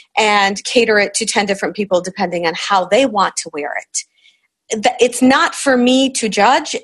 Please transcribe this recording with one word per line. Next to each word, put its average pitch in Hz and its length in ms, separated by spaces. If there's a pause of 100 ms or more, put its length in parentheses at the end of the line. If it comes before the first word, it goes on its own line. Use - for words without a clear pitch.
(180)
and 208 460
cater 220 360
it 202 160
to 220 120
ten 208 180
different 196 300
people 190 260
depending 175 460
on 165 80
how 190 300
they 214 200
want 202 320
to - 160
wear 147 240
it. - 1040
Th-, - 160
it's 247 220
not 277 340
for 262 220
me 254 340
to 226 180
judge. 262 540